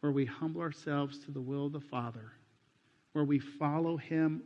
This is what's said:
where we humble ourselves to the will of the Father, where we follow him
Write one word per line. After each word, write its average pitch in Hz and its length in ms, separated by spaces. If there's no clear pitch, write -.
where 147 120
we 139 140
humble 160 340
ourselves 143 600
to - 100
the 139 100
will 139 260
of 143 60
the 151 80
Father, 117 520
where 151 120
we 143 140
follow 156 580
him 160 500